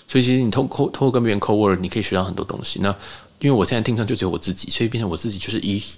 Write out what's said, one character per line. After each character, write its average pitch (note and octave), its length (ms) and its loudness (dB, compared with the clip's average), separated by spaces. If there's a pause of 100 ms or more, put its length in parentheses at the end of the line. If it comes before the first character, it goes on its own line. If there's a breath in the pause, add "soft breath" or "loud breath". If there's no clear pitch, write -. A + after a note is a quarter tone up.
所 C3 120 4
以 B2 40 4
其 B2+ 120 4
实 C3 60 4
你 A2+ 80 2
透 C3+ 140 2
过， C3 260 -2
透 - 160 0
过 A#2+ 60 4
跟 B2 100 4
别 A2+ 80 2
人 G2+ 100 2
co-work， G#2 380 4
你 F#2 100 -2
可 A2 120 -2
以 - 20 -2
学 - 140 0
到 F#2 80 2
很 F#2+ 100 -6
多 - 100 -4
东 - 200 -8
西。 - 180 -4
那 G2 60 2 (500 loud breath)
因 C#3+ 100 2
为 C#3 40 6
我 G#2 120 6
现 B2 140 0
在 - 20 0
听 A#2 160 0
上 A#2 80 0
就 A2+ 120 -2
只 - 80 -2
有 F#2 40 0
我 E2+ 80 -2
自 F#2 160 -4
己， - 160 -6
所 - 160 -2
以 A2+ 40 0
变 A#2 120 -4
成 G#2+ 80 -2
我 E2+ 80 -4
自 A2+ 140 -4
己 F#2+ 80 -6
就 - 100 -6
是 G#2+ 120 -4
一， G2+ 160 -2 (220)